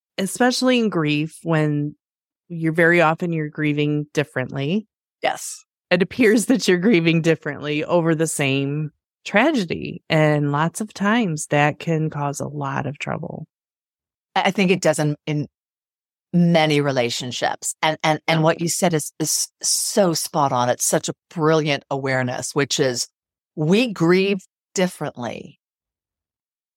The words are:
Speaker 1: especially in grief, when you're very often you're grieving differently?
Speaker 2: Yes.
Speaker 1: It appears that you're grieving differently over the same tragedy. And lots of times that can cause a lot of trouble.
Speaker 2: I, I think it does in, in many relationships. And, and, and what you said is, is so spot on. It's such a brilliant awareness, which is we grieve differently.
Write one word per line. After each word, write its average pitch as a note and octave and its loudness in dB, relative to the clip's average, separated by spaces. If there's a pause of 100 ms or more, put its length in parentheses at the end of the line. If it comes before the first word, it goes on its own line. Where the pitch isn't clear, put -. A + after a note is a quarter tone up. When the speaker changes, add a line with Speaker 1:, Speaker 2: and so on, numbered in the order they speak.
(200)
Speaker 1:
especially B3 0
in A3+ 2
grief, D3+ -2
when D3+ 0 (520)
you're D#3+ -2
very E3+ 4
often E3 0
you're D#3 -4
grieving D3 0
differently? C#3+ -4 (360)
Speaker 2:
Yes. - -6 (240)
Speaker 1:
It F3+ 2
appears G#3+ 2
that A3+ 0
you're F#3 4
grieving E3+ 2
differently D3+ -2
over E3 2
the D#3 0
same C#3+ -2 (340)
tragedy. F#3 -2
And D3+ 2
lots D3+ -2
of G#3+ -8
times G3+ -2
that D3 0
can D#3+ -2
cause C#3+ -6
a C3+ -6
lot C#3 -6
of C#3+ -8
trouble. - -8 (880)
Speaker 2:
I, F#3 2
I G3 2
think F#3+ 2
it F#3 0
does D#3 2
in, D3+ 0 (100)
in D3+ -4 (840)
many D#3+ 4
relationships. B2+ -2
And, D#3 0
and, D#3 2
and D#3+ 2
what D#3+ 2
you E3+ -2
said E3+ 0
is, D3+ -4
is - -2 (120)
so - 0
spot D3 0
on. B2 0
It's - 0
such - -2
a D3 -6 (160)
brilliant D#3 2
awareness, C3 -2
which C#3+ 0
is B2+ 0 (480)
we G3 2
grieve F#3+ 2 (340)
differently. - -6 (1160)